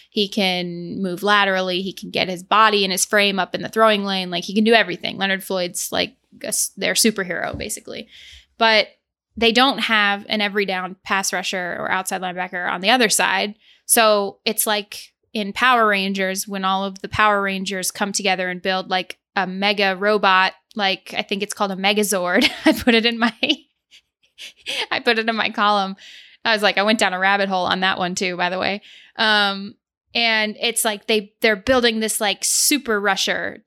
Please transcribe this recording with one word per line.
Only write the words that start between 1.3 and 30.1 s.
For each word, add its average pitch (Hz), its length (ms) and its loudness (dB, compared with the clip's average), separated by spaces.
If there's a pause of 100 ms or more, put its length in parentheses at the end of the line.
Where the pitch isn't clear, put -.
He 190 120 -6
can 185 180 -14
get 170 180 -2
his 180 140 -8
body 208 420 4
and 185 60 0
his 180 140 -2
frame 202 340 2
up 180 160 -4
in 190 80 -6
the - 60 -8
throwing 214 360 4
lane. 190 240 -4
Like, 175 140 -4
he 190 140 -8
can 214 80 4
do 226 100 6
everything." 180 440 0
Leonard 190 260 -2
Floyd's, 180 480 -6
like, 180 240 -2 (260)
a - 60 -8
s-, - 280 -4
their 185 180 -2
superhero, 190 640 -2
basically. - 520 -12 (500)
But 220 300 4 (480)
they 226 160 2
don't 254 260 2
have 208 500 0
an 214 120 -2
every 202 260 -2
down 185 380 -6
pass 196 280 -2
rusher 180 460 -4
or - 140 -4
outside 185 300 -4
linebacker 180 460 -6
on 185 120 -2
the 190 100 0
other 247 180 4
side. 196 460 0 (320)
So 214 580 4
it's 220 220 -2
like 208 460 -6 (200)
in 202 200 -4
Power 240 340 4
Rangers, 196 640 -2
when 196 160 -6
all 190 200 0
of 196 180 -10
the - 60 -10
Power 214 320 2
Rangers 190 520 -4
come 202 180 -4
together 185 380 -2
and 180 120 -8
build, 185 300 -2
like, 185 280 -4 (180)
a 190 100 0
mega 196 480 0
robot, 190 600 2 (220)
like, 190 400 -2
I 208 60 -2
think 202 200 -6
it's 202 120 -6
called 196 180 -2
a 190 40 -8
Megazord. 196 720 0 (100)
<laughs> - 60 -12
I 311 80 6
put - 220 2
it 226 120 4
in 233 120 -2
my, 226 140 2 (800)
<laughs> - 800 -12
I - 100 -2
put 233 180 2
it 220 100 -2
in 226 80 -2
my 214 140 -2
column. 202 460 0 (480)
I 226 80 2
was 208 100 0
like, 190 160 4
I 196 60 4
went 220 160 2
down 196 120 2
a 185 60 -2
rabbit 196 300 2
hole 185 180 0
on 196 140 2
that 190 180 0
one 180 160 -2
too, 180 220 -4
by 180 140 0
the 185 80 -4
way. 202 240 -2 (340)
Um, 202 600 0 (360)